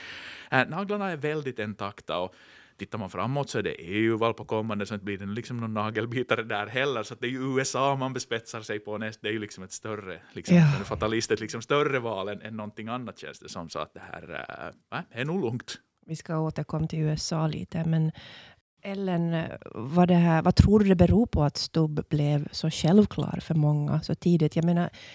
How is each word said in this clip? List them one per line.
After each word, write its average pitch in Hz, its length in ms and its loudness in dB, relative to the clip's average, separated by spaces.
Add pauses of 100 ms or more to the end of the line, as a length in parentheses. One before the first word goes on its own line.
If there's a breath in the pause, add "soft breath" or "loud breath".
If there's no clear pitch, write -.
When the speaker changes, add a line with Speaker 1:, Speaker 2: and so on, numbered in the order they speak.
(500 loud breath)
Speaker 1:
eh, 131 180 2
naglarna 196 420 -4
är 165 60 -6
väldigt 147 420 -4
intakta, 101 600 -6
och 92 160 -4 (420 soft breath)
tittar 104 220 -10
man 95 120 -6
framåt 123 400 -2
så 123 80 -2
är 101 40 -2
det 82 200 -4
E 92 160 -4
U-val 113 360 2
på 110 100 -14
kommande, 110 420 -2
så 110 80 -8
inte 98 100 -6
blir 101 140 -6
det 98 80 -8
liksom 117 300 -6
någon 110 180 -6
nagelbitare 113 680 -2
där 104 240 -4
heller. 123 360 -2
Så 117 120 -10
att - 60 -16
det 120 60 -4
är 123 40 -2
ju 131 260 -2
U 131 40 2
S 135 140 -2
A 139 220 2
man 131 160 -4
bespetsar 117 480 -8
sig 107 180 -6
på 104 200 -8
näst. 110 240 -8
Det 104 60 -4
är 107 40 0
ju 113 60 -2
liksom 101 260 -10
ett 95 80 -16
större, 101 480 -10 (120)
liksom, 175 240 4
Speaker 2:
Ja. 147 220 8
Speaker 1:
en 101 60 -4
fatalist, 110 460 0
ett 107 100 2
liksom 113 220 -8
större 143 360 0
val 104 300 -4
än, 104 140 -8
än 110 140 -10
någonting 107 320 -10
annat, 117 300 -8
känns 71 200 -14
det - 100 -16
som. 85 200 -10
Så 80 100 -8
att 76 160 -8
det - 80 -18 (100)
här, 80 340 -10 (460)
eh, 135 80 -6 (100)
är 117 140 -6
nog 156 160 -2
lugnt. 123 380 -6 (280)
Speaker 2:
Vi 160 100 -8
ska 160 220 -6
återkomma 156 480 -2
till 160 120 -4
U 151 120 2
S 151 220 -2
A 160 140 0
lite, 165 380 -4
men 160 280 2 (720 loud breath)
Ellen, 175 640 -2 (280)
vad 170 340 4
det 180 60 8
här, 170 280 6
vad 160 120 4
tror 208 240 8
du 208 60 6
det 190 100 8
beror 180 320 6
på 156 180 2
att 143 120 0
Stubb 156 520 0
blev 147 440 0
så - 180 -2
självklar - 720 4
för 165 120 -2
många 147 480 2
så - 120 -2
tidigt? 160 420 2
Jag 165 80 2
menar, 175 260 2 (240 loud breath)